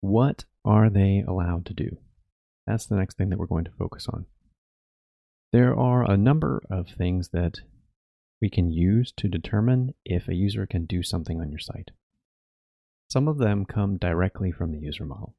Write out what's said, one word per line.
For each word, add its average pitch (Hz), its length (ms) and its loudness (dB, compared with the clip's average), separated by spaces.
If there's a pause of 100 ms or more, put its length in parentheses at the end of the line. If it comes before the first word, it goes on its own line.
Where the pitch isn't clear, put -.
What 113 440 2 (200)
are 107 240 6
they 98 380 4
allowed 87 400 -2
to - 80 -10
do? - 220 -6 (720)
That's 110 180 -2
the - 80 -2
next 95 240 -2
thing 101 120 0
that 92 100 -2
we're - 60 -4
going 82 180 -2
to - 120 -14
focus - 320 -8
on. - 180 -8 (1200)
There 123 240 6
are 123 340 2
a 98 80 4
number 143 540 2
of 90 180 -4
things 90 440 -2
that 85 280 -2 (800)
we 107 80 0
can 87 220 2
use 92 460 2
to - 120 -2
determine 117 680 0 (100)
if - 240 -2
a 90 60 -2
user 101 320 0
can 87 180 -2
do 87 180 -4
something 82 380 -6
on 78 100 -6
your 73 80 -10
site. - 320 -14 (1200)
Some 135 160 2
of 156 120 -2
them 104 260 2
come 98 320 -2
directly 90 560 0
from 85 180 -4
the 76 80 -6
user - 280 -8
model. - 320 -12